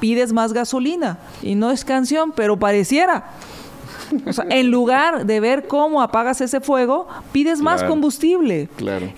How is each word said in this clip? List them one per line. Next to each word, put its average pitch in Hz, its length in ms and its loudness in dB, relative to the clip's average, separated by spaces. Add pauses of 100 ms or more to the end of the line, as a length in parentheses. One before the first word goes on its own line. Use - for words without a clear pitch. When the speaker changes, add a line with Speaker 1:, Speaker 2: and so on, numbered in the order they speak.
Speaker 1:
pides 233 320 2
más 226 220 2
gasolina. 254 640 -2 (240)
Y 202 140 -2
no 220 140 2
es 262 140 -2
canción, 285 500 0
pero 208 240 2
pareciera. 214 720 2 (960)
O 226 60 -4
sea, 233 160 -4
en 262 220 2
lugar 254 560 2
de 214 140 2
ver 262 280 0
cómo 294 320 2
apagas 240 400 0
ese 262 220 -2
fuego, 269 440 0 (260)
pides 294 280 2
más 320 200 2
Speaker 2:
Claro. - 120 0
Speaker 1:
combustible. 302 840 0
Speaker 2:
Claro. 95 420 -4